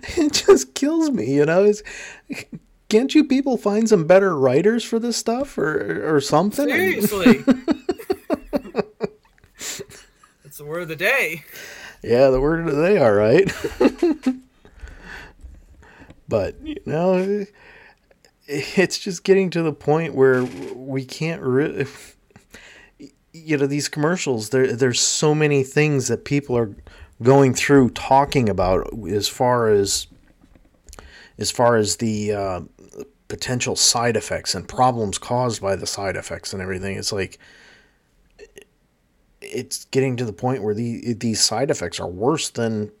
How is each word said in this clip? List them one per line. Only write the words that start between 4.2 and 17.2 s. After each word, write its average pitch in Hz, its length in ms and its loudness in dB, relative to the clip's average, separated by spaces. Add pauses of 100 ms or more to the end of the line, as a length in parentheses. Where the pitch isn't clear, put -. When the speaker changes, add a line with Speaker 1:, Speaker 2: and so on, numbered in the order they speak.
Speaker 1:
writers 165 460 2
for 226 160 -4
this 226 180 -4
stuff 254 400 -4
or, 160 580 -2
or 143 60 4
something? 202 460 0
Speaker 2:
Seriously. 247 840 2
Speaker 1:
<laughs> 254 40 6 (3000)
Speaker 2:
It's 143 140 -20
the 147 80 -18
word 160 160 -8
of 175 80 -10
the 160 80 -8
day. 180 460 -2 (600)
Speaker 1:
Yeah, 127 260 4
the 131 120 2
word 165 260 0
of 143 80 0
the 147 100 2
day, 202 120 4
all 120 160 6
right. 127 360 4 (300)
<laughs> - 560 2 (1900)
But, 95 360 -2
you 302 220 -12
know, 185 600 -2 (1000)